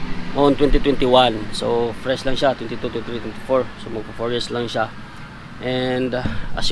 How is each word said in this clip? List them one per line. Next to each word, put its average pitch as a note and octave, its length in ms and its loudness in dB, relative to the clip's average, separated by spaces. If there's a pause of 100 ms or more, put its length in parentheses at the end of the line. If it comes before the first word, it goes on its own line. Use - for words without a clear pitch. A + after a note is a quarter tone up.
(340)
on C#3 220 6
twenty C#3+ 240 6
twenty-one. B2 720 4
So, A#2 480 0
fresh B2+ 240 -2
lang C3 160 2
siya, C3 160 2
twenty-two, A#2+ 320 -6
twenty-three, A#2 340 -6
twenty-four. A#2+ 460 -2 (160)
So, - 80 -10
magpo A2 240 -8
four A#2 160 -2
years A#2+ 160 -2
lang A#2+ 240 -4
siya. A2 160 0 (720)
And, B2+ 560 -2
uh, B2+ 80 -2 (320)
as - 160 0